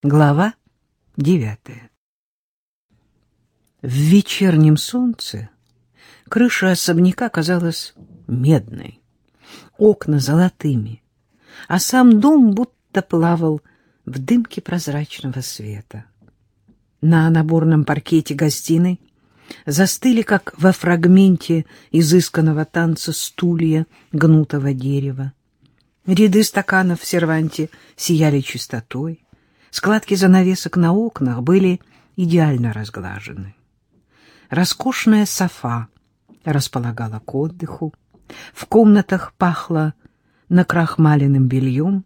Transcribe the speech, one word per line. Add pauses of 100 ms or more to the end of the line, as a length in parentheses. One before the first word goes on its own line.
Глава (600)
девятая. (1900)
В
вечернем
солнце (760)
крыша
особняка
казалась (320)
медной, (760)
окна
золотыми, (640)
а
сам
дом
будто
плавал (460)
в
дымке
прозрачного
света. (960)
На
наборном
паркете
гостиной (680)
застыли,
как
во
фрагменте (240)
изысканного
танца,
стулья (260)
гнутого
дерева. (760)
Ряды
стаканов
в
серванте (260)
сияли
чистотой, (500)
складки
занавесок
на
окнах
были (380)
идеально
разглажены. (960)
Роскошная
софа (560)
располагала
к
отдыху, (600)
в
комнатах
пахло (560)
накрахмаленным
бельём